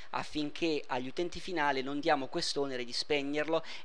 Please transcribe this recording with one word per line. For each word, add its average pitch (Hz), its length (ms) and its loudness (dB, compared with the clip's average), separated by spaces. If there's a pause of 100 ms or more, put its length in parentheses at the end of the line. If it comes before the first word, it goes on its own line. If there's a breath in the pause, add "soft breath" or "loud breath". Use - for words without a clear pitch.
(120 loud breath)
affinché 147 760 0
agli 127 220 -2
utenti 175 320 -4
finali 147 420 2
non 139 180 -2
diamo 139 280 4
quest'onere 139 580 0
di 120 80 -6
spegnerlo 147 680 0 (220 loud breath)